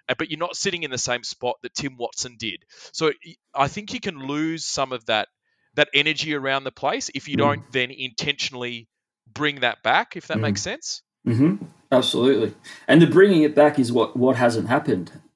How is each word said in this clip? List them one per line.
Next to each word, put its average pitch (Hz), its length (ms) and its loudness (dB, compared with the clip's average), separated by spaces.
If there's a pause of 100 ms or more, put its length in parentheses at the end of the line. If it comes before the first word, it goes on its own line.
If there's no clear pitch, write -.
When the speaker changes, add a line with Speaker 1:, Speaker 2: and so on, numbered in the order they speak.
Speaker 1:
uh, 127 100 -2
but - 120 -6
you're 151 100 -8
not 170 160 -6
sitting 175 280 -6
in 139 80 -8
the 127 60 -6
same 123 260 -4
spot - 400 -8
that 123 100 -14
Tim 131 240 -8
Watson 120 400 -10
did. 104 260 -10 (300)
So 160 140 -2 (180)
y-, 170 100 -20 (180)
I 135 140 0
think 208 260 -12
you 247 60 -8
can 175 200 -10
lose 151 440 -6
some 131 300 -6
of 117 140 -10
that, 107 200 0 (480)
that 147 200 2
energy 151 400 0
around 135 300 -4
the 127 60 -8
place 185 440 -4
if 135 120 -12
you 143 80 -10
Speaker 2:
Mm. 143 40 0
Speaker 1:
don't 143 320 0
then 127 180 -2
intentionally 127 1000 -8 (380)
bring 143 360 -6
that 120 200 -2
back, 156 340 0
if 110 120 -16
that - 100 -4
Speaker 2:
Mm. 107 40 -2
Speaker 1:
makes 104 200 -2
sense. - 400 -10 (260)
Speaker 2:
Mm-hmm. 139 380 2 (260)
Absolutely. 123 640 2 (340)
And 151 140 8
the 160 60 8
bringing 175 340 6
it 147 140 2
back 143 240 6
is 120 120 2
what, 117 240 0
what 127 200 4
hasn't 113 320 2
happened 117 440 -2 (240)